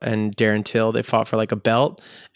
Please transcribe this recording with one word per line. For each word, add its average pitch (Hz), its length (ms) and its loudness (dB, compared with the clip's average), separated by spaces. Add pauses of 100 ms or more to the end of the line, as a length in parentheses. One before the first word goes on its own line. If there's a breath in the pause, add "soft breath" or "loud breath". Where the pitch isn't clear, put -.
and 107 340 -2
Darren 107 280 2
Till. 113 300 0
They 113 80 -2
fought 113 260 0
for, - 100 -4
like, 110 140 -2
a 110 60 0
belt, 117 440 0 (340 loud breath)